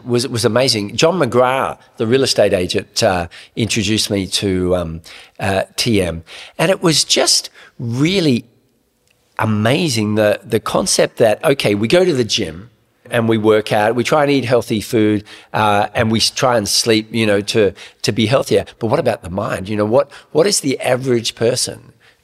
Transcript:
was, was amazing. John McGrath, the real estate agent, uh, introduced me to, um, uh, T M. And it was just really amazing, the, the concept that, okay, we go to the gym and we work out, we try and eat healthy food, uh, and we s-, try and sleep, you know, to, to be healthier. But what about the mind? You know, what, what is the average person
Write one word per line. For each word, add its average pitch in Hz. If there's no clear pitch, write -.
was, 120
was 117
amazing. 110
John 175
McGrath, 123
the 117
real 131
estate 104
agent, 92
uh, 90
introduced 107
me 98
to, 92
um, 82
uh, 95
T 107
M. 82
And 165
it -
was -
just -
really 135
amazing, 110
the, 104
the 113
concept -
that, 107
okay, 147
we 107
go 180
to 180
the 123
gym 95
and 117
we 113
work 107
out, 110
we 120
try 151
and 143
eat 139
healthy 113
food, 107
uh, 104
and 113
we 113
s-, -
try 123
and 101
sleep, 110
you 113
know, 104
to, 104
to 117
be 107
healthier. 110
But 113
what 147
about -
the 85
mind? 95
You 107
know, 104
what, 127
what 156
is 208
the 135
average 127
person 117